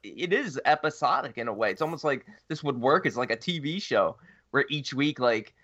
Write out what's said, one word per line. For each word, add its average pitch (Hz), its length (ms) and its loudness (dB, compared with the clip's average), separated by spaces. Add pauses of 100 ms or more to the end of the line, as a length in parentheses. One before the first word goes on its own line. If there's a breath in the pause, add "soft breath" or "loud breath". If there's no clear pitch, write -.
it 117 300 -4
is 208 320 -2
episodic 151 720 0
in 117 100 -4
a 110 60 -4
way. 104 180 0
It's 101 100 -4
almost 160 220 -4
like 143 220 0 (240 loud breath)
this 156 140 -6
would 135 160 0
work 151 260 4
as, 113 120 0
like, 123 140 -2
a 113 60 -2
T 170 220 -4
V 151 200 -4
show 101 380 2 (340 soft breath)
where 139 180 2
each 147 240 -6
week, 143 260 0
like, 117 340 0 (100)